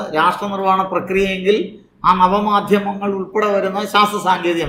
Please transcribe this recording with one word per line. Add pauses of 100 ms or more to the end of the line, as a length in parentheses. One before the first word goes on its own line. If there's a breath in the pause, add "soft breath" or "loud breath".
(180)
രാഷ്ട്രനിർവഹണ (100)
പ്രക്രിയയെങ്കിൽ (500)
ആ (100)
നവമാധ്യമങ്ങൾ (100)
ഉൾപ്പെടെ
വരുന്ന (140)
ശാസ്ത്ര
സാങ്കേതിക